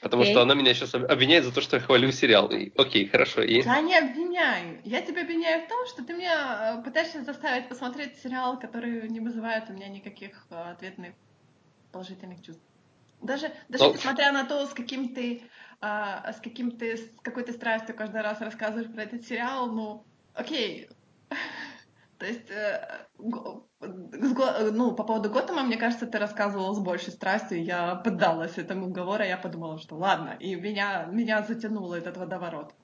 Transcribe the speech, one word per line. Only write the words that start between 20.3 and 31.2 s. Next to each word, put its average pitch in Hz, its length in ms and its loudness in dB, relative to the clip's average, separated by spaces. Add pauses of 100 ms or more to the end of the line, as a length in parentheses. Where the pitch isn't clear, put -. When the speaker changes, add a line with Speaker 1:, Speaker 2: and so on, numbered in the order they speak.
Speaker 3:
окей. 240 560 -6 (420)
<laughs> - 400 -8 (500)
То 180 60 -8
есть, 233 240 -8
э, 208 560 -4 (100)
го-, - 500 -8 (140)
с 180 520 -2
го-, 240 400 2
ну, 240 220 2
по 220 100 -2
поводу 214 260 0
Готэма, 269 320 0
мне 233 160 0
кажется, 233 280 0
ты 226 120 -2
рассказывала 202 560 0
с 208 40 -2
большей 180 360 -2
страстью, 190 500 -2
я 175 300 0
поддалась 170 640 2
этому 185 300 -6
уговору, 185 360 -2
я 180 140 0
подумала, 165 400 -8
что - 180 -14
ладно, 160 420 0
и 185 160 -4
меня, 196 560 -2
меня 214 320 2